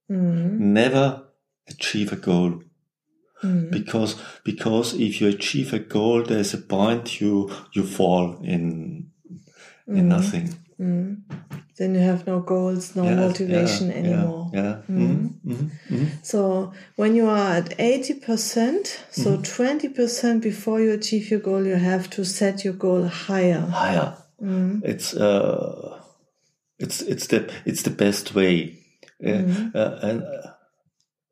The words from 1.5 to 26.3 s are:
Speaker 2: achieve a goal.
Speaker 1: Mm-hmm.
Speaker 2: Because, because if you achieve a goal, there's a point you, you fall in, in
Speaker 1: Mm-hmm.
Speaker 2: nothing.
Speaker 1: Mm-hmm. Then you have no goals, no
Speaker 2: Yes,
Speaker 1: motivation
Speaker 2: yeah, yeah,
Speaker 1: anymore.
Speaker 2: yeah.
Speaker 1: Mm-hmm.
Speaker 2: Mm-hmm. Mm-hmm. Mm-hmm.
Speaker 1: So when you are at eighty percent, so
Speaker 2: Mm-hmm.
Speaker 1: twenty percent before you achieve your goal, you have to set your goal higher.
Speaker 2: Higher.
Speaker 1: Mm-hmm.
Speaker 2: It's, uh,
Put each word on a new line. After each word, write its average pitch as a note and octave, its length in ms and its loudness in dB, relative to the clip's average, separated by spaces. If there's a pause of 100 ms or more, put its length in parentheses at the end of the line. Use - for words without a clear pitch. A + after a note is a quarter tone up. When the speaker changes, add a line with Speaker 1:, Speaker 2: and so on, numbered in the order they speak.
Speaker 2:
achieve - 460 -6
a F#2 40 -4
goal. F2 440 2 (840)
Speaker 1:
Mm-hmm. F3 260 0
Speaker 2:
Because, G#2+ 460 -2 (280)
because A2+ 500 0
if G#2 280 -2
you G#2 60 4
achieve A#2+ 460 -2
a A2 40 0
goal, A#2 460 2
there's G#2+ 300 0
a - 40 -4
point A#2 600 0
you, G2+ 320 0 (220)
you G2 100 0
fall F2+ 580 2
in, E2 680 -4 (760)
in G3+ 100 -4
Speaker 1:
Mm-hmm. F3+ 120 6
Speaker 2:
nothing. F3 400 2 (320)
Speaker 1:
Mm-hmm. F#3 340 -2 (640)
Then F#3 180 -2
you F#3 40 4
have F3+ 260 2
no F#3 140 -2
goals, F#3 560 -2
no F#3 80 0
Speaker 2:
Yes, F3+ 140 4
Speaker 1:
motivation F3+ 720 2
Speaker 2:
yeah, - 40 -2
yeah, - 60 -6
Speaker 1:
anymore. E3+ 540 0
Speaker 2:
yeah. G2+ 360 -2
Speaker 1:
Mm-hmm. F3+ 380 2
Speaker 2:
Mm-hmm. - 240 -10
Mm-hmm. C#3+ 440 -6
Mm-hmm. C#3+ 100 0 (180)
Speaker 1:
So F#3+ 480 0 (240)
when G#3+ 200 4
you A3+ 120 4
are G3+ 300 2
at E3+ 220 -2
eighty C4 340 2
percent, A#3 1000 -2
so - 220 0
Speaker 2:
Mm-hmm. - 100 0
Speaker 1:
twenty C#4 460 0
percent A#3 520 0
before A3 380 -2
you A3 140 4
achieve G#3+ 360 -2
your G#3 120 2
goal, F#3+ 260 0
you F#3 80 2
have F3+ 360 2
to G3 120 -4
set G3 400 -2
your F#3+ 100 -2
goal F3+ 320 2
higher. F3+ 540 2
Speaker 2:
Higher. E3 580 0 (240)
Speaker 1:
Mm-hmm. F#3+ 440 0
Speaker 2:
It's, - 280 -4
uh, - 880 0 (800)